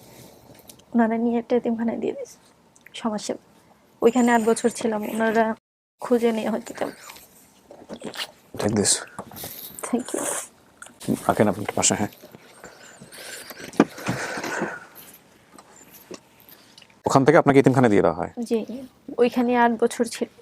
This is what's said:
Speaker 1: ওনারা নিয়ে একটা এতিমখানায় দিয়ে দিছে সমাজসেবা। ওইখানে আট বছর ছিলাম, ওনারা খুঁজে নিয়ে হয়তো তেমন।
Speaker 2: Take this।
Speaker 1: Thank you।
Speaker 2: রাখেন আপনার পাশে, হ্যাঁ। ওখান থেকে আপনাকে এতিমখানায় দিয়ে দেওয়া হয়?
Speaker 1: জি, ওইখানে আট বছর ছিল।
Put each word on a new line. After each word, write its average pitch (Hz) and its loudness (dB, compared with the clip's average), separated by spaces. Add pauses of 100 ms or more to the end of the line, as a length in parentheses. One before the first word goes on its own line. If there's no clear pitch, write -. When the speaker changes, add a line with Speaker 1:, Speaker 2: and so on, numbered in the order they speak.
(960)
Speaker 1:
ওনারা 226 2
নিয়ে 233 0
একটা 240 -2
এতিমখানায় 233 -2
দিয়ে - -2
দিছে 539 -12 (560)
সমাজসেবা। - -6 (640)
ওইখানে 240 6
আট 233 4
বছর 226 2
ছিলাম, 214 -4
ওনারা 220 0 (460)
খুঁজে 233 2
নিয়ে 220 -2
হয়তো 233 -6
তেমন। - -6 (1700)
Speaker 2:
Take 107 0
this। 101 2 (920)
Speaker 1:
Thank 247 -4
you। - -8 (1080)
Speaker 2:
রাখেন 107 4
আপনার 98 -2 (100)
পাশে, 98 2
হ্যাঁ। 101 -2 (4000)
ওখান 135 4
থেকে 151 8
আপনাকে 139 6
এতিমখানায় 127 6
দিয়ে 98 6
দেওয়া 85 4
হয়? 87 -4 (140)
Speaker 1:
জি, 226 -4 (520)
ওইখানে 240 2
আট 233 2
বছর 240 0
ছিল। - -6 (140)